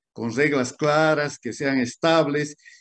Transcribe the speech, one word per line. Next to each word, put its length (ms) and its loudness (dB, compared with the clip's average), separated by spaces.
con 220 -8
reglas 380 0
claras, 680 0
que 140 -8
sean 260 -2
estables 760 0